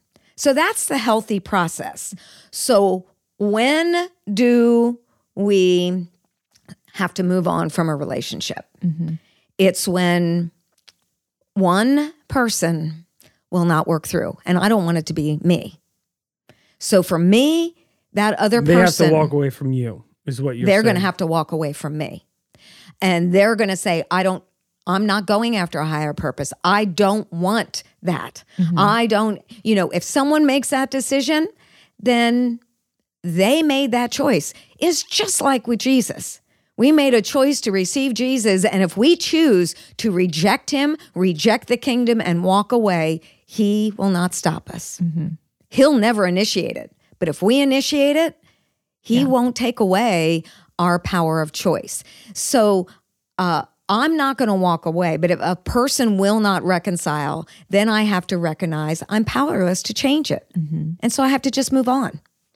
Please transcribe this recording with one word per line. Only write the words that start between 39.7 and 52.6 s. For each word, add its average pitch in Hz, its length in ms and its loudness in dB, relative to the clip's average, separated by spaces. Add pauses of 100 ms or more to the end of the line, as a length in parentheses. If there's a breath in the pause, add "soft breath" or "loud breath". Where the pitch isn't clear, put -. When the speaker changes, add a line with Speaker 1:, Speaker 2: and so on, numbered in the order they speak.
Speaker 1:
to 226 140 -2
reject 175 600 0
him, 294 260 0 (180 loud breath)
reject 185 520 0
the 240 100 0
kingdom, 240 440 0
and 170 220 -2
walk 190 280 0
away, 170 500 0 (240 soft breath)
he 214 520 0
will 196 120 -2
not 180 240 0
stop - 360 -4
us. - 320 -12
Speaker 2:
Mm-hmm. 165 260 -2 (420)
Speaker 1:
He'll 285 240 4
never 220 340 2
initiate 180 500 -2
it. - 140 -16 (260)
But 170 120 -2
if 143 120 -6
we 240 200 4
initiate 277 560 2
it, 330 200 0 (640)
he 233 200 0
Speaker 2:
Yeah. 285 60 2
Speaker 1:
won't 247 280 2
take 240 240 -4
away 185 640 2 (340 loud breath)
our 175 220 2
power 165 420 -2
of 151 120 -6
choice. - 500 -4 (300 loud breath)
So, 202 540 2 (500 soft breath)